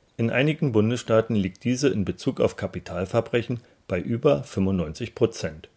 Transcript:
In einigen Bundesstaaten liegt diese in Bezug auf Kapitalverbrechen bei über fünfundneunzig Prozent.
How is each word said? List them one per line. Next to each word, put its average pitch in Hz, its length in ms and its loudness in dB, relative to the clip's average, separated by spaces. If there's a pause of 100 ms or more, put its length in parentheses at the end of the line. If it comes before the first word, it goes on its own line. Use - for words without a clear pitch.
(160)
In 117 140 0
einigen 143 440 0
Bundesstaaten 113 600 2
liegt 95 280 -2
diese 127 260 2
in 101 160 0
Bezug - 340 -4
auf - 160 0
Kapitalverbrechen 113 1040 -4 (260)
bei 90 120 -2
über 135 440 0
fünfundneunzig 95 720 -2
Prozent. 80 600 -2